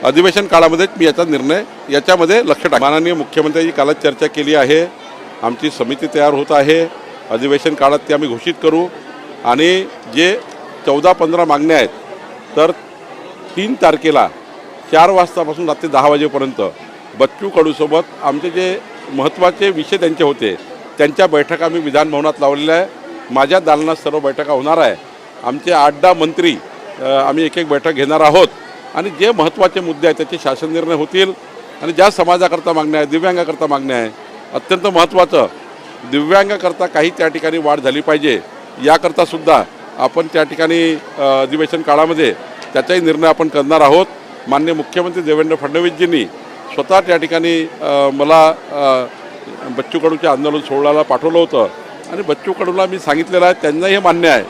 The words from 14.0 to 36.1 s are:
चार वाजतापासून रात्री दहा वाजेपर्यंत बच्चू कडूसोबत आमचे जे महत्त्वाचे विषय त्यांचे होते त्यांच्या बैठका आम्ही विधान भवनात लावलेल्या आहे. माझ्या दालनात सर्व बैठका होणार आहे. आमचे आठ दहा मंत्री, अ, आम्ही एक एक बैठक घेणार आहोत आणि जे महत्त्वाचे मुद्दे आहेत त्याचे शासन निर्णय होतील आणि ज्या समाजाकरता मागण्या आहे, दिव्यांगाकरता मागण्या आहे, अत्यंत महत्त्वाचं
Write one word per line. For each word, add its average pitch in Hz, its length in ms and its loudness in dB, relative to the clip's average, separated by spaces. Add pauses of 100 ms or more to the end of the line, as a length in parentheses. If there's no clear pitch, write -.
चार 165 180 6
वाजतापासून 170 580 0
रात्री 151 200 -4
दहा 135 200 4
वाजेपर्यंत 139 520 0 (580)
बच्चू 135 300 0
कडूसोबत 156 540 0 (200)
आमचे 147 280 -4
जे 185 280 -4 (320)
महत्त्वाचे 180 600 2
विषय 160 260 -2
त्यांचे 165 280 0
होते 123 300 0 (440)
त्यांच्या 151 280 2
बैठका 156 380 0
आम्ही 165 160 -2
विधान 151 300 0
भवनात 151 300 -2
लावलेल्या 143 340 0
आहे. 180 120 0 (440)
माझ्या 139 300 2
दालनात 156 360 0
सर्व 151 220 -4
बैठका 139 340 -4
होणार 147 260 0
आहे. 120 160 2 (500)
आमचे 139 280 -4
आठ 147 300 4
दहा 185 100 6
मंत्री, 160 440 0 (420)
अ, 131 60 -8
आम्ही 139 400 0
एक 156 140 -4
एक 165 100 -4
बैठक 147 240 0
घेणार 143 280 0
आहोत 156 280 6 (460)
आणि 175 160 -6
जे 180 220 0
महत्त्वाचे 185 480 0
मुद्दे 160 260 -2
आहेत 156 100 2
त्याचे 160 280 -6
शासन 151 280 -4
निर्णय 165 220 -2
होतील 185 380 -2 (500)
आणि 165 100 -4
ज्या 185 180 4
समाजाकरता 175 600 0
मागण्या 156 280 0
आहे, 147 100 -2
दिव्यांगाकरता 165 560 -2
मागण्या 135 300 -2
आहे, 113 140 -4 (420)
अत्यंत 175 340 -4
महत्त्वाचं 175 600 2 (640)